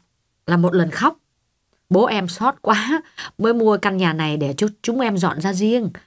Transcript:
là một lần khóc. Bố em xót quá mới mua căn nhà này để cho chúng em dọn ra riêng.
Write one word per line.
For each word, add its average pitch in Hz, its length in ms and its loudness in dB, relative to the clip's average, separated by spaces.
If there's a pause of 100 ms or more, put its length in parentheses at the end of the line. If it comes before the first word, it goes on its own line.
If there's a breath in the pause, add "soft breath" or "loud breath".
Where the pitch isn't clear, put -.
(460)
là 175 100 2
một 175 180 2
lần 170 160 2
khóc. 285 280 -2 (720)
Bố 185 140 4
em 202 240 -2
xót 254 340 -2
quá 220 400 0 (360 loud breath)
mới 226 160 2
mua 220 240 2
căn 196 180 -2
nhà 180 160 2
này 156 240 -2
để 143 200 -4
cho 214 120 0 (140)
chúng 233 180 -2
em 214 180 0
dọn 170 220 0
ra 185 120 0
riêng. 214 380 0 (160)